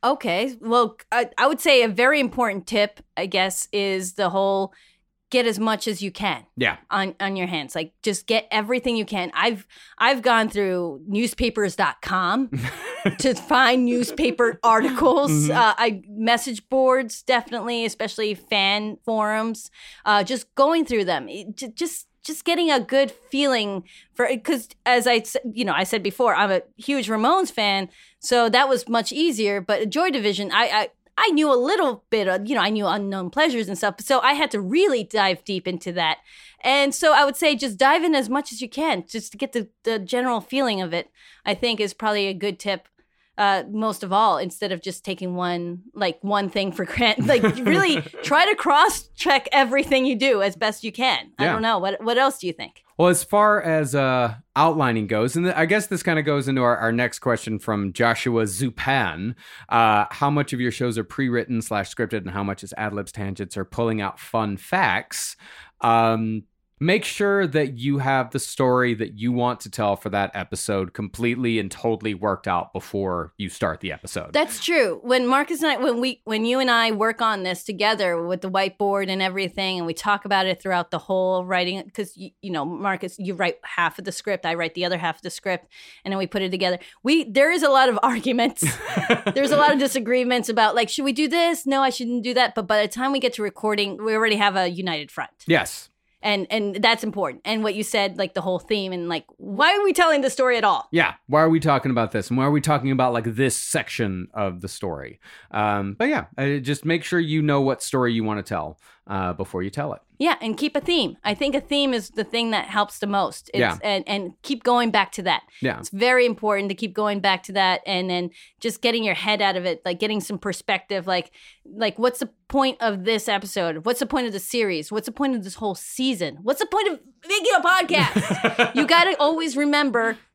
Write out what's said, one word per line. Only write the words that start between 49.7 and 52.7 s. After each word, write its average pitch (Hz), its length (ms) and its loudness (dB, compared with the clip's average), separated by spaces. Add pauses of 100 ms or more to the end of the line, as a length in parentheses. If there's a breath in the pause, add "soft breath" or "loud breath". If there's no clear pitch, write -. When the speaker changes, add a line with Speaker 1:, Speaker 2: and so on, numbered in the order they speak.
Speaker 1:
you 269 100 2
do 220 280 2
as 196 120 0
best 214 280 -2
you 220 80 -6
can. 226 480 -2
I 139 60 2
Speaker 2:
Yeah. 170 80 2
Speaker 1:
don't 220 100 0
know. 226 160 2
What, 190 240 -4
what 240 160 2
else 269 200 2
do 190 60 -12
you 170 80 -4
think? - 300 -16 (160)